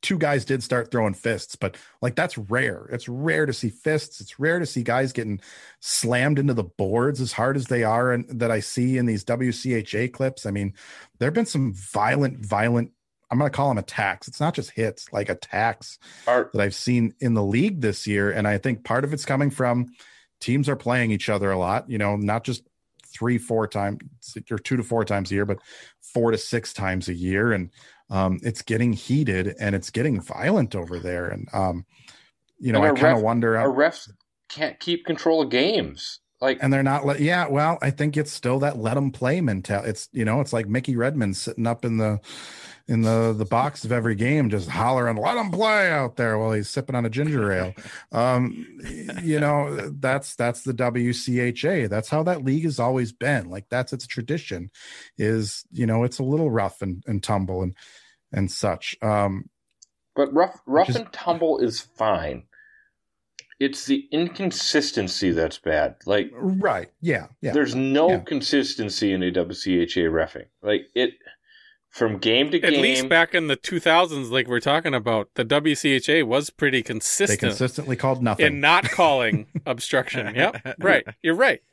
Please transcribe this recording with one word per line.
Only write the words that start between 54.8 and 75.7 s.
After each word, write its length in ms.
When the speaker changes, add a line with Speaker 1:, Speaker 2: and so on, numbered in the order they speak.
Speaker 1:
is, 540
you 140
know, 180
it's 160
a 40
little 280
rough 300
and, 260
and 160
tumble 400
and, 100
and 180
such. 500
Um, 480
Speaker 2:
But 200
rough, 320
rough 240
Speaker 1:
which 80
is 60
Speaker 2:
and 100
tumble 460
is 200
fine. 640
It's 260
the 260
inconsistency 1200
that's 260
bad. 380
Like, 280
Speaker 1:
Right. 640
Yeah. 280
Yeah. 140
Speaker 2:
there's 220
no 340
Speaker 1:
Yeah. 100
Speaker 2:
consistency 920
in 100
a 80
W 220
C 260
H 160
A 60
reffing. 460
Like, 320
it, 200
from 280
game 320
to 120
Speaker 4:
At 100
Speaker 2:
game. 100
Speaker 4:
least 260
back 280
in 120
the 80
two 240
thousands, 520
like 160
we're 120
talking 360
about, 400
the 80
W 320